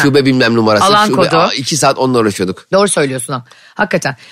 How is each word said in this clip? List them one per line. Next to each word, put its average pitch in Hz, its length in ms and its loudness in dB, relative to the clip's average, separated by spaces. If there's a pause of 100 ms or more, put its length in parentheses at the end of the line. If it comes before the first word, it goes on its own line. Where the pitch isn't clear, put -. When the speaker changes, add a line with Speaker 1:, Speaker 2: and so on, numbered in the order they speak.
Speaker 1:
şube 139 240 2
bilmem 127 300 2
numarası. 110 280 2
Speaker 2:
Alan 208 220 2
Speaker 1:
Şube, 196 100 0
Speaker 2:
kodu. 175 200 0
Speaker 1:
aa, 170 200 0
iki 135 200 -6
saat 143 220 0
onunla 127 200 0
uğraşıyorduk. 101 540 -2
Speaker 2:
Doğru 196 160 2
söylüyorsun 139 440 -4
ha. 123 120 -8 (300)
Hakikaten. 156 420 -4 (160)